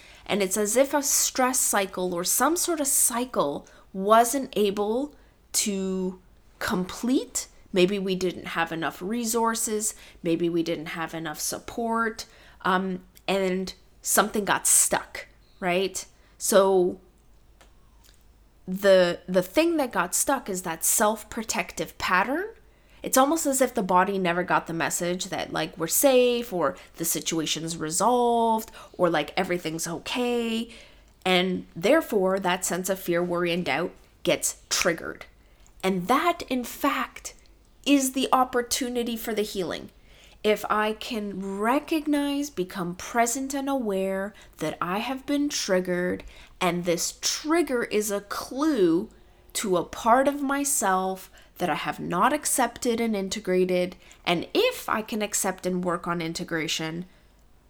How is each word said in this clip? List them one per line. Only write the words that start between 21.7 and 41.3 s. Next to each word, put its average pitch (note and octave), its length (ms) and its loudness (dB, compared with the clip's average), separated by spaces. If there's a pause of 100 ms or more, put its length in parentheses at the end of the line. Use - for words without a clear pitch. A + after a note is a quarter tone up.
pattern. A#3+ 480 0 (580)
It's - 140 2
almost D4 280 4
as C4+ 160 2
if B3+ 120 0
the A#3 80 -2
body F#3+ 380 4
never F3 240 0
got E3 240 0
the E3 60 -8
message F3 520 -2
that, D#3+ 260 -6
like, D#3+ 260 -4
we're E3 100 -4
safe B3 640 4
or D#3 220 0 (220)
the E3 80 -4
situation's D#3+ 720 -2
resolved A3+ 920 2 (240)
or, F3 160 2
like, D3+ 260 -2
everything's F3 520 -2
okay. A#3 840 -4 (560)
And F#3 400 0 (100)
therefore, G3 640 2
that F#3 240 0
sense F#3 260 -2
of F#3 100 0
fear, F3 240 0
worry, F3 280 0
and F3 140 -2
doubt D3+ 260 -2 (320)
gets - 340 0 (120)
triggered. - 560 -2 (580)
And F#3 240 0
that, E4+ 400 2
in B3+ 160 -2
fact, - 720 -4 (540)
is C4+ 240 4
the C4 200 -2
opportunity B3 840 -2
for A3+ 160 -6
the G3+ 80 -2
healing. E3+ 480 -6 (540)
If G#3 260 2
I G#3+ 240 0
can G3 640 -8